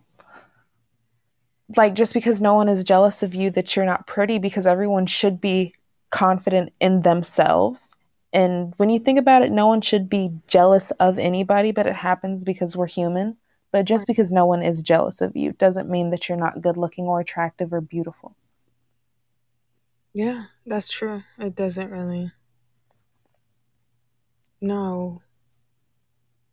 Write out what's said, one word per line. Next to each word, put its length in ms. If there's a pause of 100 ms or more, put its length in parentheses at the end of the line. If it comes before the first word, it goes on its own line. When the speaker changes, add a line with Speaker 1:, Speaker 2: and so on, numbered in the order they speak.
(1800)
Speaker 1:
like 180
just 200
because 260
no 140
one 160
is 160
jealous 360
of 140
you 140
that 260
you're 100
not 220
pretty, 320
because 260
everyone 420
should 340
be 340 (360)
confident 680
in 240
themselves. 920 (400)
And 440
when 120
you 80
think 220
about 240
it, 80
no 160
one 140
should 280
be 220 (160)
jealous 420 (100)
of 200
anybody, 520
but 140
it 100
happens 480
because 320
we're 120
human. 500 (340)
But 140
just 180
Speaker 2:
Right. 40
Speaker 1:
because 240
no 160
one 160
is 180
jealous 400
of 140
you 160
doesn't 360
mean 220
that 180
you're 120
not 240
good 140
looking 280
or 140
attractive 520
or 100
beautiful. 540 (1800)
Speaker 2:
Yeah, 320 (200)
that's 240
true. 320 (160)
It 180
doesn't 360
really. 400 (2250)
No. 600 (1300)